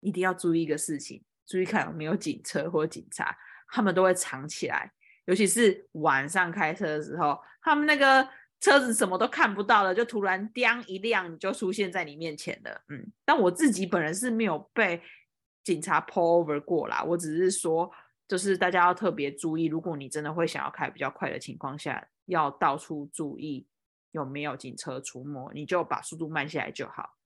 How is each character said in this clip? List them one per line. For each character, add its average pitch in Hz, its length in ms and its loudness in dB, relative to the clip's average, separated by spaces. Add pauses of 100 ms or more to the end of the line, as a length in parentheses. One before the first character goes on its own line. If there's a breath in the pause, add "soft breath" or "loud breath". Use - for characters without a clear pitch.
一 190 120 -4
定 180 100 -2
要 185 100 2
注 175 220 0
意 165 80 2
一 160 40 -2
个 151 120 0
事 156 180 -4
情， - 280 -12 (200)
注 185 160 -4
意 185 40 2
看 185 220 0
有 156 60 -10
没 156 120 -8
有 160 100 0
警 180 300 -4
车 156 260 -4
或 156 160 0
警 - 240 -8
察， - 260 -6 (300 loud breath)
他 - 160 0
们 190 100 4
都 180 80 4
会 185 140 8
藏 143 340 -6
起 - 200 -6
来， - 240 -4 (320 soft breath)
尤 180 100 2
其 208 100 4
是 202 480 4
晚 143 360 2
上 175 240 0
开 165 200 0
车 196 140 -6
的 151 160 -2
时 143 140 -8
候， 151 200 2 (240 loud breath)
他 311 140 4
们 294 100 0
那 302 120 4
个 269 320 6 (320 loud breath)
车 - 180 8
子 254 160 2
什 214 140 2
么 185 100 0
都 214 80 2
看 254 260 2
不 196 80 -4
到 208 220 4
了， 190 100 2
就 220 120 2
突 233 180 -4
然 196 300 -2
“叮” 247 120 -2 (220)
一 190 140 -8
亮， 196 320 -2
你 160 40 -14
就 190 160 -4
出 190 200 -2
现 202 180 -2
在 180 140 -4
你 147 100 -14
面 156 220 -8
前 - 280 -10
了。 - 160 -12 (100)
嗯， 143 200 -12 (140)
但 294 120 6
我 190 140 6
自 262 220 4
己 190 120 -2
本 180 160 0
人 156 140 -2
是 240 160 -2
没 226 140 0
有 180 120 2 (160)
被 180 300 0 (640 loud breath)
警 160 180 0
察 160 180 2
pull 170 440 4
over 151 180 -2
过 165 240 0
啦， 57 160 -2
我 175 140 0
只 160 200 -4
是 185 140 4
说， 175 400 0 (380 loud breath)
就 185 100 0
是 190 180 2
大 180 140 2
家 180 140 6
要 180 100 6
特 180 160 0
别 147 220 -2
注 160 260 -4
意， 165 60 2
如 160 160 0
果 165 160 -6
你 139 120 -10
真 151 140 -6
的 151 100 -6
会 165 140 0
想 143 180 -4
要 143 60 -4
开 - 180 -4
比 - 120 -10
较 135 100 -4
快 - 180 -6
的 - 120 -6
情 - 180 -12
况 139 180 -8
下， - 300 -6 (200)
要 165 260 0
到 147 240 2
处 147 360 -10
注 147 240 -6
意 143 300 -10 (460)
有 151 120 -4
没 139 180 -8
有 143 140 -4
警 127 200 -12
车 131 240 -8
出 131 240 -14
没， 139 280 -10
你 147 140 -10
就 180 160 0
把 - 180 -2
速 - 160 -12
度 160 120 -6
慢 147 200 -4
下 143 120 -4
来 - 100 -6
就 - 160 -10
好。 - 400 -14